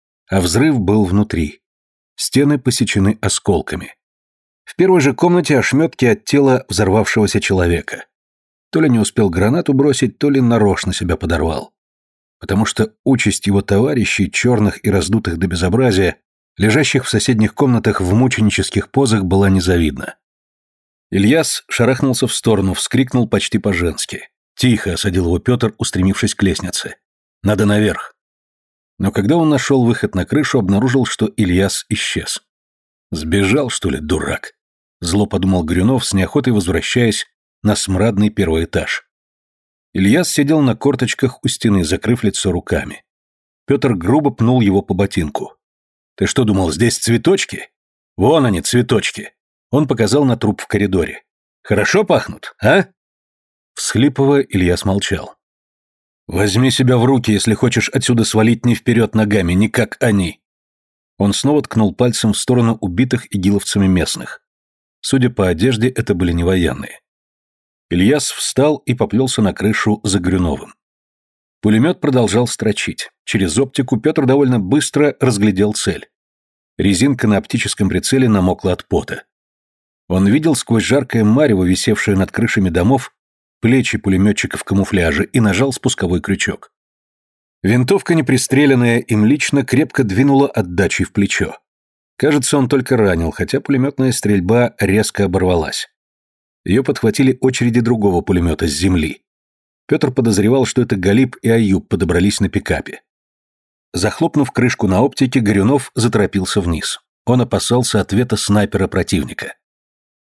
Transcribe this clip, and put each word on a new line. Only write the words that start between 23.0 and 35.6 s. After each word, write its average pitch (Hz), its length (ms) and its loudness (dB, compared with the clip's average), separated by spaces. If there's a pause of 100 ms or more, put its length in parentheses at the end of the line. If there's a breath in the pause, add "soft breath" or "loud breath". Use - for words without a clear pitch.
почти 104 300 -2
по-женски. 87 680 -4 (260)
«Тихо!» 110 400 0
осадил 90 320 -2
его 87 120 0
Пётр, 120 400 -2
устремившись 98 560 -2
к - 80 -4
лестнице. - 540 -4 (460)
«Надо 104 220 0
наверх!» 104 500 0 (840)
Но 98 140 -2
когда 113 240 0
он 160 140 2
нашёл 131 340 2
выход 113 300 -2
на 90 100 -2
крышу, 143 340 -2
обнаружил, 117 460 0
что - 220 -4 (100)
Ильяс 95 540 0
исчез. - 520 -6 (680)
«Сбежал, 98 600 -2
что - 200 -4
ли, 69 100 -6
дурак?» 76 540 -6 (460)
зло 98 260 0
подумал 92 360 0